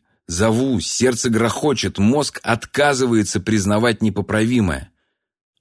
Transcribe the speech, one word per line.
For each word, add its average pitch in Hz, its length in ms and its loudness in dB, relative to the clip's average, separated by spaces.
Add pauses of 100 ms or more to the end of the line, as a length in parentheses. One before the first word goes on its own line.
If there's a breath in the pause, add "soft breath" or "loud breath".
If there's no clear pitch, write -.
(280)
Зову, 110 500 0
сердце 120 520 -2
грохочет, 117 680 -2
мозг 127 460 0
отказывается 120 1000 0
признавать 107 640 0
непоправимое. 104 880 -2 (680)